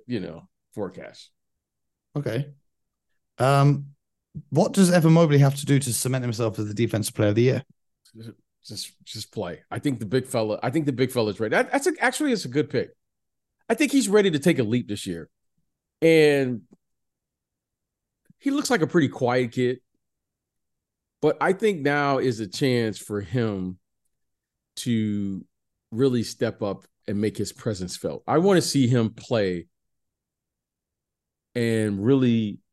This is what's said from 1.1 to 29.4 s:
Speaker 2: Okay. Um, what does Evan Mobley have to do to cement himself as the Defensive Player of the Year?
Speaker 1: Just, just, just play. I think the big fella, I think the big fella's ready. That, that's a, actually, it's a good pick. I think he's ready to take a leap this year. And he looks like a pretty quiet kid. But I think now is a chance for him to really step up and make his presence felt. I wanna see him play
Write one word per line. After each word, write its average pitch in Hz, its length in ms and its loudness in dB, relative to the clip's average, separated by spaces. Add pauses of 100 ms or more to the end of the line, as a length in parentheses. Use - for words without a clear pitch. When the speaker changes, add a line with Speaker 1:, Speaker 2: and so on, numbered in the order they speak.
Speaker 2:
Okay. 139 340 -4 (920)
Um, 139 480 4 (640)
what 160 240 2
does 185 180 6
Evan 160 220 6
Mobley 160 240 6
have 139 180 6
to 143 80 -8
do 139 140 4
to 120 160 -2
cement 127 280 -2
himself 113 360 -2
as 107 100 -4
the 107 60 -8
Defensive 110 400 -2
Player 104 160 2
of 104 60 2
the 117 60 4
Year? 123 220 2 (500)
Speaker 1:
Just, 110 160 -18 (360)
just, - 380 -16
just - 280 -16
play. 87 380 -8
I - 80 -8
think 135 200 -4
the 113 60 -10
big 127 220 -2
fella, 110 360 -4
I 117 60 -2
think 147 160 -2
the 139 80 -2
big 120 180 -2
fella's 107 300 -2
ready. 113 160 -2
That, 254 160 0
that's 277 140 0
a, 349 140 0
actually, 262 320 0
it's 208 120 -4
a 135 40 -8
good 147 200 -2
pick. 110 220 -4 (760)
I 226 60 0
think 247 200 0
he's 240 180 2
ready 202 220 4
to 147 60 0
take 170 200 2
a 127 40 2
leap 117 260 -2
this 104 180 -8
year. 82 240 -10 (720)
And 143 580 4 (1800)
he - 140 -4
looks 294 180 -2
like 214 140 2
a 151 40 0
pretty 151 220 2
quiet 123 440 0
kid. 127 280 -2 (1400)
But 151 180 0
I 175 140 0
think 196 260 -2
now 143 380 0
is 120 220 -2
a 107 60 -6
chance 117 520 -2
for 101 240 -8
him 95 560 -4 (1000)
to 104 680 -4 (440)
really 123 340 0
step - 380 -6
up 98 220 -6 (240)
and 101 120 -4
make 104 180 -2
his 98 140 -6
presence 92 440 -8
felt. 76 300 -8
I 131 100 2
wanna 180 240 4
see 135 260 0
him 117 240 2
play 95 560 -2 (1900)